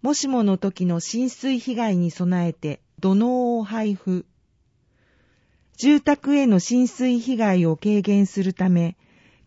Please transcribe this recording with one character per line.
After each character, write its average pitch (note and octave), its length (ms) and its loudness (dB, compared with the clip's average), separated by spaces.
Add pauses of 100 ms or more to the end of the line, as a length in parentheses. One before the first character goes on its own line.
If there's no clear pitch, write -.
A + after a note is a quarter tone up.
も C#4+ 120 0
し C#4+ 140 -4
も B3+ 140 0
の F#3+ 160 2
時 F#3+ 260 -4
の E3+ 160 0
浸 A#3+ 300 -4
水 C4 280 -4
被 B3 160 -6
害 A3 220 0
に F3 140 0
備 F3 380 -2
え D#3+ 40 -4
て - 280 -10 (200)
土 F#3+ 140 2
の A3 140 2
う B3 300 -2
を A3 60 -6
配 G#3 300 -4
布。 F#3 320 -6 (1500)
住 D4 240 4
宅 C#4+ 340 0
へ C#4 120 2
の G#3 120 4
浸 B3 280 0
水 B3 320 -2
被 A#3+ 180 -4
害 F#3+ 300 2
を D#3+ 100 0
軽 G#3 260 0
減 G3+ 240 2
す G3 160 -4
る F#3 100 -2
た F#3 160 -2
め、 E3+ 280 0 (500)